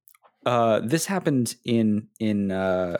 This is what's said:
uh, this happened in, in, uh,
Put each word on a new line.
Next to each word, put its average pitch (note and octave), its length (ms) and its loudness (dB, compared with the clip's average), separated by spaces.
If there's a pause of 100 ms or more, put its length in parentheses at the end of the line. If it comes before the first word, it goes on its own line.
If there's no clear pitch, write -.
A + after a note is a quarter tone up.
(460)
uh, A#2 340 2
this D3+ 240 -2
happened D3 600 -2
in, A2 440 0 (120)
in, G#2 320 0
uh, F#2 480 -2